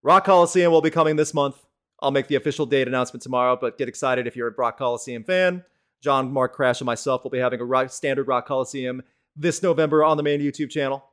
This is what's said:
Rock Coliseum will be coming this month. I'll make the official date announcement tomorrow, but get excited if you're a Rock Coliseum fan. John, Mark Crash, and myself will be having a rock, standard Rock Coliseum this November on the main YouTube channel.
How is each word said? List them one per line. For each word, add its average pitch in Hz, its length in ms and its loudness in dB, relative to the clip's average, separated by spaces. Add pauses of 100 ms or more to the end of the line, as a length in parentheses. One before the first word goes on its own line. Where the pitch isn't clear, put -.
Rock 185 220 4
Coliseum 175 460 6
will 160 100 6
be 156 100 0
coming 156 240 2
this 151 180 -2
month. 139 220 0 (460)
I'll 139 100 0
make 139 160 0
the 147 80 0
official 147 300 -2
date 131 220 0
announcement 127 360 -4
tomorrow, 127 360 0
but 120 180 -4
get 131 100 -4
excited 127 400 -2
if - 80 -10
you're 117 140 -4
a 107 60 -10
Rock 117 220 -2
Coliseum 120 460 -6
fan. 180 400 0 (380)
John, 135 320 0
Mark 127 200 0
Crash, 127 280 0
and 131 40 -6
myself 123 380 -4
will 131 80 -8
be 127 80 -4
having 123 220 -2
a 123 40 -6
rock, 131 240 0
standard 135 380 -4
Rock 123 180 0
Coliseum 131 560 -4 (340)
this 160 280 -2
November 156 400 2
on 156 140 4
the 147 60 -4
main 147 180 0
YouTube 143 280 -4
channel. 139 440 -6